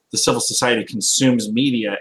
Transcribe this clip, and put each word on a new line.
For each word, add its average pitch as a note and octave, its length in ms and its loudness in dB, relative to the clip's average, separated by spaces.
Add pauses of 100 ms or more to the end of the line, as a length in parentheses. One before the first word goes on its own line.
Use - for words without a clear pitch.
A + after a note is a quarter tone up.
(120)
the - 60 -4
civil B2 220 2
society A#2 460 0
consumes A2+ 640 0
media A2+ 500 0